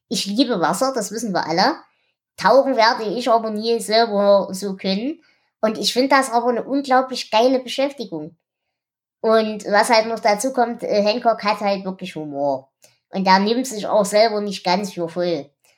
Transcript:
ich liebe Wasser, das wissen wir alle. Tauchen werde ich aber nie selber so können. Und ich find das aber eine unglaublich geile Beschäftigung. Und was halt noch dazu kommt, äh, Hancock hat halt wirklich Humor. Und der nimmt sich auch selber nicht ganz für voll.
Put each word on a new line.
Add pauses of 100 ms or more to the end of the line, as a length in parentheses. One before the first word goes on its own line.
ich
liebe
Wasser,
das
wissen
wir
alle. (640)
Tauchen
werde
ich
aber
nie
selber
so
können. (380)
Und
ich
find
das
aber
eine
unglaublich
geile
Beschäftigung. (840)
Und
was
halt
noch
dazu
kommt,
äh,
Hancock
hat
halt
wirklich
Humor. (380)
Und
der
nimmt
sich
auch
selber
nicht
ganz
für
voll. (260)